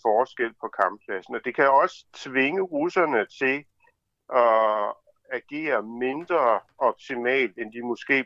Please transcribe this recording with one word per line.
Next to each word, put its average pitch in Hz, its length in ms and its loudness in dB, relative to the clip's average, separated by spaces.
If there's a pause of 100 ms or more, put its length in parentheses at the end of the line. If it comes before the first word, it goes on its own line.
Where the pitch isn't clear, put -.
forskel 113 600 -2
på 113 60 -8 (140)
kamppladsen. 98 540 -4
Og 113 100 -8
det 123 100 -8
kan 139 140 4
også 147 360 2 (100)
tvinge 139 460 -2
russerne 156 640 0 (140)
til 139 260 -2 (680)
at 113 600 4 (460)
agere 143 440 -4
mindre 131 760 0 (180)
optimalt, 123 800 -2
end 110 160 -10
de 120 80 -12
måske 123 440 -2